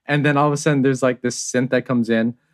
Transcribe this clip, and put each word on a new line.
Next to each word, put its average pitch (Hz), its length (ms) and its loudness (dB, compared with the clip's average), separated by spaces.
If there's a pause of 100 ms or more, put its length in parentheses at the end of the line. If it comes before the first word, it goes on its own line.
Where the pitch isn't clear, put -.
and 147 220 0
then 143 100 2
all 147 120 2
of 147 40 0
a 147 40 -2
sudden 143 260 0
there's, 131 200 0
like, 127 180 0
this 123 180 -4
synth 127 320 -4
that 123 160 -2
comes 117 240 0
in. 113 240 0 (200)